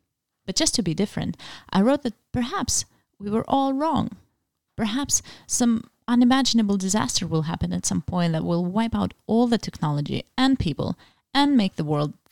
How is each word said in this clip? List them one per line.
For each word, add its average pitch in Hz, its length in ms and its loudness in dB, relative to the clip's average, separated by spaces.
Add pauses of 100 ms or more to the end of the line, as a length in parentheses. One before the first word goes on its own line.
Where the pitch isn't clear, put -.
(460)
But - 100 -6
just 311 180 0
to 233 80 0
be 170 120 -2
different, - 420 -4 (340)
I 190 100 4
wrote 269 220 4
that 226 120 -6 (180)
perhaps 269 540 -4 (340)
we 202 100 -8
were 220 160 0
all 269 260 0
wrong. 277 440 -2 (600)
Perhaps 233 460 -2 (240)
some 233 420 0 (200)
unimaginable 240 680 4
disaster 190 480 -2
will 160 180 0
happen 170 300 -2
at 180 140 -2
some 180 160 -2
point 175 300 0
that 160 100 -2
will 170 220 0
wipe 220 320 -2
out 196 180 -2 (140)
all 233 180 4
the 226 120 2
technology 147 680 -4 (120)
and 262 220 4
people - 400 -2 (340)
and 285 240 4
make 196 200 2
the 165 80 -2
world 151 300 -2 (180)